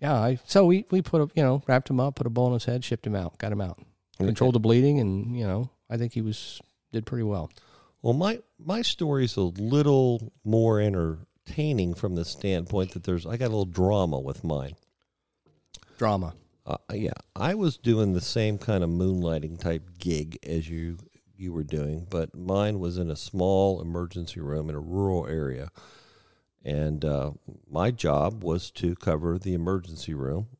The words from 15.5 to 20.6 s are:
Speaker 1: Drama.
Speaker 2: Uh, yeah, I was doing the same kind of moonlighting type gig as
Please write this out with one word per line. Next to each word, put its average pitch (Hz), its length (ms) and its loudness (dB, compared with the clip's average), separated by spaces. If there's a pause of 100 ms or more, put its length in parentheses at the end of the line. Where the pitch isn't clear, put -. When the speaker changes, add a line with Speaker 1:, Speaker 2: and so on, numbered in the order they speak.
Speaker 1:
Drama. 98 360 0 (320)
Speaker 2:
Uh, - 120 -6 (160)
yeah, 104 200 -4 (220)
I 151 200 0
was 190 220 0
doing 110 360 4
the 90 80 0
same 107 360 0
kind 95 260 0
of 82 60 0
moonlighting 85 680 0
type 82 240 -4 (160)
gig 80 440 -4
as 80 260 -4